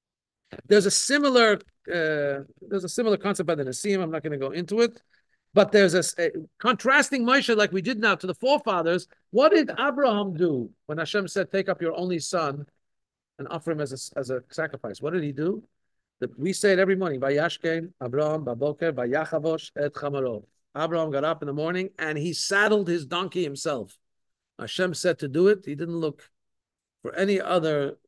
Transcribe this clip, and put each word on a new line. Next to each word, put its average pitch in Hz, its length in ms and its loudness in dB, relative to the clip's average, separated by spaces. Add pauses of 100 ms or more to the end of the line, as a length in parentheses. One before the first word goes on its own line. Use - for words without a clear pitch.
(680)
There's 196 200 6
a 202 40 2
similar, 247 640 4 (340)
uh, 151 560 -2 (160)
there's 196 240 -4
a 180 40 -6
similar 220 280 0
concept 196 300 -2
by 170 80 2
the 147 100 -2
Nessim. 190 380 -2
I'm 160 80 -4
not 160 120 -6
gonna 151 160 -4
go 135 120 -4
into 180 300 -2
it. 233 200 0 (540)
But 202 160 6
there's 196 240 8
a 185 40 6
s-, - 200 -2
a, 170 120 2 (280)
contrasting 262 680 2
Moshe 254 320 4
like 208 160 2
we 185 100 -2
did 220 160 -2
now 208 160 2
to 175 120 -8
the 180 80 -4
forefathers. 185 720 0 (240)
What 285 220 6
did 311 260 4
Abraham 226 560 0
do 151 360 0 (160)
when 151 120 -8
Hashem 180 300 -2
said, 190 220 -2
"Take 196 180 -2
up 175 120 -2
your 165 140 -2
only 175 240 -2
son 147 480 -4 (720)
and 135 100 -10
offer 160 220 -6
him 156 100 -2
as 139 120 -6
a, - 260 -12
as 127 120 -4
a 127 200 -4
sacrifice"? 139 500 -8
What 147 120 -6
did 180 100 -2
he 147 100 -4
do? 170 300 -4 (580)
The, 123 160 -6
we 170 160 -2
say 202 200 2
it 180 60 4
every 190 180 4
morning. 170 240 -2
"Vayashkem 165 720 -2 (100)
Abraham 151 420 -2
baboker 147 480 -2
vayachavosh 151 840 -2
et 147 160 -2
chamaro." 135 520 -4 (300)
Abraham 160 360 -2
got 139 140 -2
up 156 180 -2
in 151 40 -8
the 143 60 -6
morning 175 460 -4
and 156 180 -4
he 160 160 -4
saddled 202 560 2
his 170 160 -2
donkey 175 380 -4
himself. 139 540 -6 (600)
Hashem 175 360 -2
said 175 240 0
to 147 100 -6
do 165 200 4
it. 202 180 2
He 143 80 -8
didn't 165 220 -8
look 156 340 -6 (720)
for - 120 -10
any 196 260 0
other 156 680 0